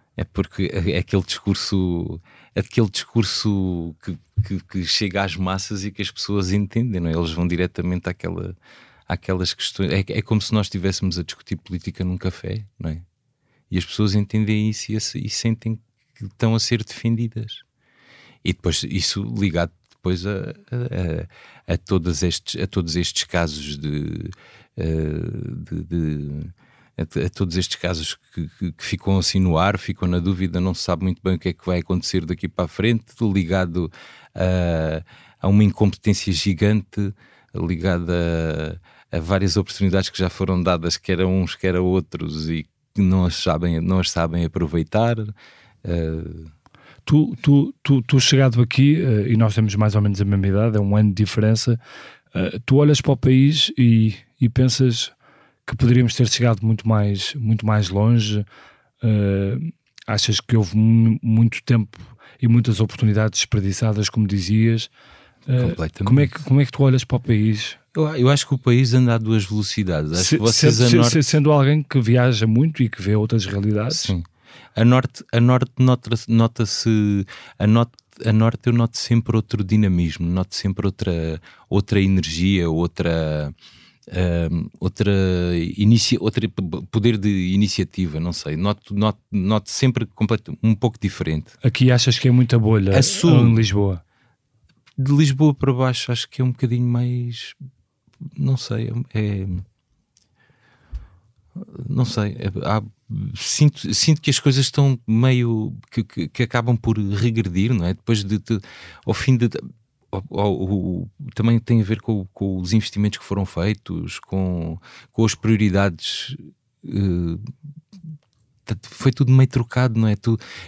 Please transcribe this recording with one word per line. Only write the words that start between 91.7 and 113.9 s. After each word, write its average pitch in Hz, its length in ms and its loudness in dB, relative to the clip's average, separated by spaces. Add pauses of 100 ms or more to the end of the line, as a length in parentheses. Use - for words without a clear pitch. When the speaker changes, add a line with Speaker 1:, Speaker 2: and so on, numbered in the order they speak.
Speaker 2:
achas 120 280 2
que - 80 2
é 123 40 6
muita 123 280 4
bolha 104 380 4
Speaker 1:
A 139 40 6
sul 135 460 6
Speaker 2:
em 117 80 6
Lisboa? 101 480 0 (920)
Speaker 1:
De 135 160 0
Lisboa 143 440 4
para 135 180 0
baixo 127 380 -2
acho - 180 -4
que - 120 -6
é 127 40 2
um 127 60 0
bocadinho 123 360 0
mais, 120 680 -4 (840)
não 135 200 0
sei, 113 340 -6 (240)
é, 101 320 -2 (2500)
não - 180 0
sei, 104 340 -2
é, 98 120 -4 (120)
há, 104 180 0 (540)
sinto, - 580 0
sinto 156 280 2
que - 100 -2
as - 80 0
coisas 135 260 2
estão 139 420 2
meio, 117 680 2 (160)
que, 113 120 -2
que, - 240 -6
que - 160 -2
acabam 120 320 0
por 113 220 0
regredir, 104 760 0
não 90 120 0
é? 92 80 0
Depois 107 300 -2
de, 101 160 -2
de, 107 200 -4 (460)
ao 117 80 0
fim 131 240 2
de, 117 120 2 (640)
ao, 95 200 -6
ao, 101 220 0 (100)
o, 90 460 -4 (260)
também 117 240 2
tem 117 220 2
a - 20 2
ver 104 180 -4
com, 104 320 -4
com 95 260 -4
os 90 140 -4
investimentos 104 460 0
que - 60 -20
foram 98 200 -4
feitos, 85 760 -6